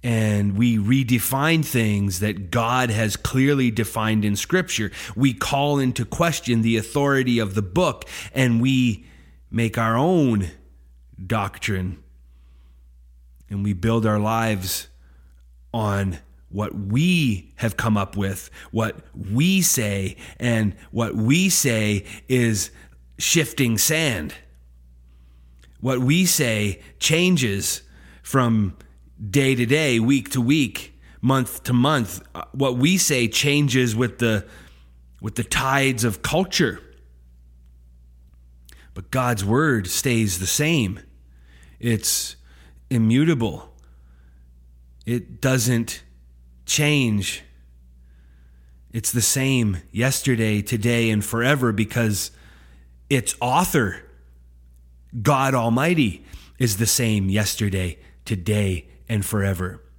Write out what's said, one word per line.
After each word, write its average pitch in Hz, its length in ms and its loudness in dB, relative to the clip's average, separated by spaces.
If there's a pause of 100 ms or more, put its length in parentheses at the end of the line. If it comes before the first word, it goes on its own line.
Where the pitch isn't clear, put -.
and 104 560 0
we 117 200 4
redefine 131 880 2
things 101 560 0
that 98 300 -4
God 123 380 2
has 107 280 0
clearly 131 520 2
defined 110 540 0
in 104 140 0
Scripture. 175 560 -2 (200)
We 127 200 2
call 143 440 0
into 127 280 -2
question 131 560 0
the 113 160 2
authority 131 600 0
of 104 160 -2
the 107 80 -2
book, 135 440 -2 (280)
and 120 280 2
we 127 440 2 (460)
make 113 260 -2
our 113 200 0
own 131 540 2 (760)
doctrine, 95 760 -4 (1500)
and 101 160 -4
we 104 80 0
build 110 320 0
our 107 140 2
lives 107 680 -2 (840)
on 98 460 -2 (280)
what 104 260 -6
we 123 840 0
have 113 180 -2
come 113 220 2
up 98 180 -2
with, 98 340 -4 (220)
what 110 240 -2 (180)
we 160 480 2
say, 101 540 -2 (240)
and 113 340 0 (160)
what 113 240 -4
we 147 360 2
say 107 560 0 (240)
is 120 420 0 (460)
shifting 131 600 0
sand. 135 560 -2 (1500)
What 127 180 -2
we 151 260 4
say 110 560 0 (160)
changes 156 840 0 (400)
from 113 540 2 (520)
day 135 240 2
to 123 120 2
day, 135 340 2
week 123 320 2
to 131 100 0
week, 131 580 0 (220)
month 131 440 0
to 123 80 0
month. 120 480 0 (120)
Uh, 87 200 -12
what 135 240 0
we 165 200 2
say 127 300 0
changes 131 680 2
with 117 240 -2
the, 110 280 0 (760)
with 107 140 -8
the 117 80 -4
tides 135 600 0
of 113 180 -2
culture. 156 600 -2 (2000)
But - 180 -14
God's 123 340 0
word 117 420 2
stays 110 520 0
the 92 80 -4
same. 147 540 0 (800)
It's - 580 -2 (520)
immutable. 117 840 2 (1300)
It - 360 -6
doesn't 120 600 0 (640)
change. 135 800 0 (1500)
It's 113 200 -4
the 117 120 0
same 127 540 2 (140)
yesterday, 113 720 0
today, 117 480 0
and 107 160 0
forever 123 460 0
because 107 580 -2 (800)
its 135 320 -2
author, 131 600 0 (1160)
God 135 360 2
Almighty, 123 680 2 (360)
is 110 180 0
the 113 80 0
same 107 420 2
yesterday, 98 720 -2 (260)
today, 98 640 -2 (200)
and 104 180 -2
forever. 95 580 -2 (160)